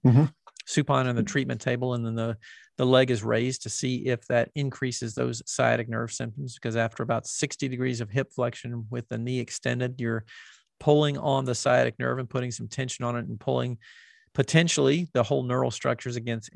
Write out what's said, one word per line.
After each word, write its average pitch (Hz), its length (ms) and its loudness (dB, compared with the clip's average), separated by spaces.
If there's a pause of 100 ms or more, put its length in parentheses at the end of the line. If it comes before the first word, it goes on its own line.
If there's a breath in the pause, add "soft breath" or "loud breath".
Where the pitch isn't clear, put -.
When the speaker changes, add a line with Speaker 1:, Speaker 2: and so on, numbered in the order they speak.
Speaker 1:
Mm-hmm. 131 200 8 (420)
Speaker 2:
supine 135 400 2
on 120 100 0
the 113 60 2
treatment 131 380 -2
table, 123 340 -2
and 117 100 -2
then 113 120 -4
the, 113 200 -2 (400 soft breath)
the 131 80 2
leg 127 260 8
is 110 120 0
raised 117 400 0
to 117 80 -8
see 127 360 -4
if 123 200 -2
that 117 280 2
increases 127 600 -4
those 123 320 -2
sciatic 117 420 2
nerve 117 240 -4
symptoms, 123 420 -8
because 113 220 -4
after 113 260 -2
about 117 240 -2
sixty - 420 -4
degrees 127 320 -4
of 107 100 -8
hip 131 220 -2
flexion 120 580 -4
with 120 180 -8
the 120 80 -6
knee 123 220 -4
extended, 123 600 -4
you're 113 240 -2 (560 soft breath)
pulling 147 360 4
on 135 280 0
the 123 100 0
sciatic 127 460 2
nerve 127 180 -2
and 127 100 -6
putting 123 220 -2
some 113 160 -8
tension 127 380 -6
on 120 120 -2
it 117 120 -6
and 110 100 -8
pulling 123 400 -2 (560 soft breath)
potentially 160 800 4
the 123 80 4
whole 131 220 -2
neural 123 260 0
structures 123 460 -4
against 117 400 -6